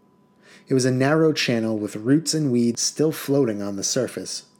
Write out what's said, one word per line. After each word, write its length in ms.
It 60
was 100
a 80
narrow 400
channel 440
with 200
roots 360
and 200
weeds 280
still 300
floating 500
on 140
the 80
surface. 640